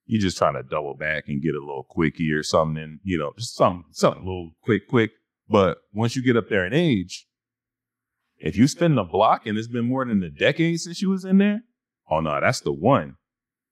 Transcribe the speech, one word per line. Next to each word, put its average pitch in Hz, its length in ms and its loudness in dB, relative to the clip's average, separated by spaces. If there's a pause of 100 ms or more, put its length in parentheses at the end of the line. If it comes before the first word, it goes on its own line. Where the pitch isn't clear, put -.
you're 113 160 0
just 92 160 0
trying 80 180 2
to 64 80 -8
double 71 320 -6
back 76 320 -6
and 71 140 -4
get 76 140 0
a 73 40 -6
little 69 280 -12
quickie 80 440 0
or 76 120 -2
something, 78 380 0
and, 78 220 -16
you 92 140 -2
know, 73 200 -4
just 117 180 -12
something, 92 360 0
something - 320 -2
a - 20 -14
little 90 260 -8 (100)
quick, 104 280 0
quick. 113 220 2 (360)
But 98 300 4 (160)
once 113 220 -2
you 131 80 -6
get 120 120 4
up 110 140 0
there 98 160 2
in 95 80 -6
age, 127 540 0 (1120)
if 80 200 -6
you 120 100 6
spin 160 280 2
the 110 80 2
block 104 420 2
and 107 120 -4
it's 113 100 -6
been 117 180 -4
more 131 200 -2
than 110 180 0
a 85 60 -8
decade 151 520 0
since 175 200 -10
you 190 80 -2
was 190 140 -2
in 190 140 2
there, 208 240 2 (480)
oh 78 100 0
no, 76 220 -2
that's 104 200 0
the 76 120 -2
one. 80 420 0 (560)